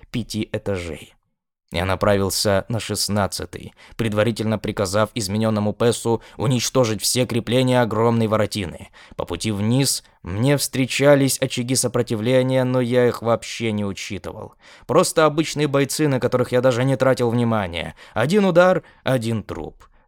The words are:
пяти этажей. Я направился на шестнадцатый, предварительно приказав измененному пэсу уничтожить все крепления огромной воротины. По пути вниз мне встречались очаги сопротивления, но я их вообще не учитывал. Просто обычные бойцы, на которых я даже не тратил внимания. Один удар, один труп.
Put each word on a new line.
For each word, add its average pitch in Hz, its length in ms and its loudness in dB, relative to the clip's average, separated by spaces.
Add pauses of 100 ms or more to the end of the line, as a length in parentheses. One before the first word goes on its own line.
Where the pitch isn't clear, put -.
(100)
пяти 107 420 -6
этажей. 87 640 -8 (600)
Я 87 120 -2
направился 98 800 0
на 120 100 -4
шестнадцатый, - 960 -6 (220)
предварительно 107 640 -2
приказав 104 560 -2
измененному 104 560 -2
пэсу 117 500 0 (140)
уничтожить 113 640 0
все 123 240 0
крепления 127 540 0
огромной 113 480 2
воротины. 101 600 -2 (260)
По - 80 -4
пути 87 260 -4
вниз 113 540 0 (180)
мне 120 340 0
встречались 135 840 2
очаги 127 360 -4
сопротивления, 127 880 0
но 127 180 0
я 123 280 2
их - 140 -4
вообще 113 500 -2
не 104 120 -2
учитывал. 98 720 -10 (320)
Просто 160 380 4
обычные 151 420 0
бойцы, 143 400 0
на 135 140 2
которых 127 320 0
я 123 80 4
даже 123 240 4
не 135 120 2
тратил 127 320 2
внимания. 104 680 -2 (160)
Один 175 320 2
удар, 180 400 4 (180)
один 113 400 -2
труп. 80 460 -12 (200)